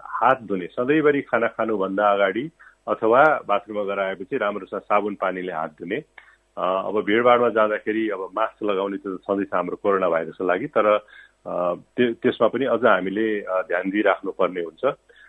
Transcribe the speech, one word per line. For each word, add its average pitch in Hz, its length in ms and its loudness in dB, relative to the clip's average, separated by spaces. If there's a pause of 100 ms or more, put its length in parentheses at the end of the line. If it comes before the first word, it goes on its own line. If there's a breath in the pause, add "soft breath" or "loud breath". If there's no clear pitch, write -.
हात 127 420 0
धुने, 92 240 -6
सधैँभरि 143 560 2
खाना 117 240 0
खानुभन्दा 104 640 0
अगाडि 101 380 0 (380 soft breath)
अथवा 123 600 4
बाथरुममा 104 360 -2
गएर 98 160 -4
आएपछि 95 360 -4
राम्रोसँग 104 440 -4
साबुन 104 340 0
पानीले 92 380 -4
हात 80 180 -6
धुने। 90 260 -8 (640 soft breath)
अ, 92 280 0
अब 101 200 -2
भिडभाडमा 120 420 6
जाँदाखेरि 107 600 0
अब 95 280 -6
मास्क 110 260 -4
लगाउने 98 340 -2
त 95 100 -8
सधैँ 98 380 -4
छ 98 100 -8
हाम्रो 87 220 -2
कोरोना 95 320 0
भाइरसको 82 360 -2
लागि, 92 220 0
तर, 107 300 2 (500 soft breath)
अ, 87 280 -2 (220)
त्य-, 120 260 2
त्यसमा 113 260 2
पनि 120 160 -2
अझ 117 200 0
हामीले, 104 560 0
अ, 92 280 -2
ध्यान 92 220 -2
दिइराख्नुपर्ने 95 720 0
हुन्छ। 85 360 -4 (320 soft breath)